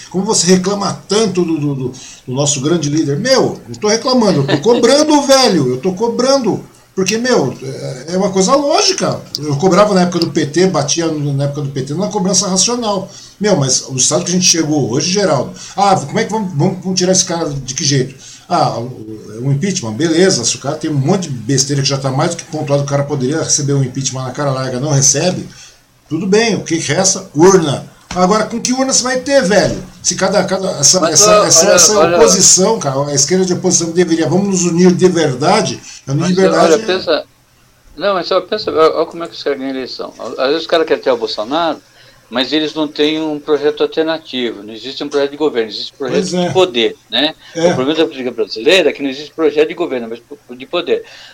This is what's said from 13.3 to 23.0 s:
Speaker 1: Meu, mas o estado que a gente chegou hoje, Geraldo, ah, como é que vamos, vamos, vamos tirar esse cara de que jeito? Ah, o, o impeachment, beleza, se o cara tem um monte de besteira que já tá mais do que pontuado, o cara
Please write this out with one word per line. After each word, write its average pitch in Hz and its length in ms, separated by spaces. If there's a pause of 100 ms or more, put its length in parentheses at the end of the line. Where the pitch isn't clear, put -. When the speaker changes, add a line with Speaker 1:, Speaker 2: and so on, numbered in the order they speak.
Speaker 1:
Meu, 196 200
mas 135 320
o 131 80
estado 180 260
que 175 80
a - 20
gente 180 120
chegou 151 460
hoje, 156 200
Geraldo, 170 400 (240)
ah, 196 220
como 175 220
é 226 40
que - 80
vamos, 208 220
vamos, 160 280
vamos 185 160
tirar 180 140
esse 185 140
cara 165 240
de 135 240
que - 100
jeito? 135 320 (340)
Ah, 147 300
o, 110 640
o 139 80
impeachment, 139 420
beleza, 160 500
se - 120
o - 40
cara 147 160
tem 160 140
um 156 60
monte 160 340
de - 0
besteira 135 540
que - 40
já 139 120
tá 139 100
mais 160 220
do 170 60
que - 80
pontuado, 143 360
o 139 40
cara 139 180